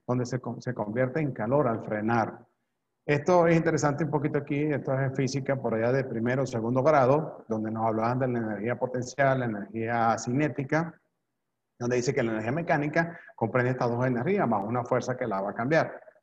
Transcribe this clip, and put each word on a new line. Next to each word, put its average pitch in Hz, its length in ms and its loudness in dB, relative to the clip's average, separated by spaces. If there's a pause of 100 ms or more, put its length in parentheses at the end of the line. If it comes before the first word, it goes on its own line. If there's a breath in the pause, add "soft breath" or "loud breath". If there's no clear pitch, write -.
donde 123 220 0
se 127 120 -4
con-, 123 220 -8
se 127 140 -6
convierte 127 440 -2
en 147 120 0
calor 127 360 0
al 110 160 -2
frenar. 107 600 0 (640)
Esto 165 400 4
es 165 100 6
interesante 156 460 2
un 143 80 -2
poquito 147 260 0
aquí, 143 240 -2
esto 147 380 -2
es 135 160 -2
física 139 400 0
por 113 180 -2
allá 113 180 2
de 135 120 2
primero 123 400 -2
o - 20 0
segundo 123 380 0
grado, 151 640 4
donde 110 240 -2
nos 113 160 -2
hablaban 113 320 0
de 131 80 0
la 120 100 -2
energía 110 400 -4
potencial, 127 640 0
la 127 60 -2
energía 113 720 0
cinética, 147 720 0 (840)
donde 123 160 0
dice 123 180 0
que 139 80 0
la 113 120 0
energía 107 180 -2
mecánica 160 680 0 (160 loud breath)
comprende 123 360 0
estas 127 180 0
dos 120 160 0
energías, 131 420 0
más 104 160 0
una 120 200 -2
fuerza 127 340 -2
que 127 80 -6
la 98 160 -2
va 101 80 -4
a 101 60 -8
cambiar. 131 460 0 (220)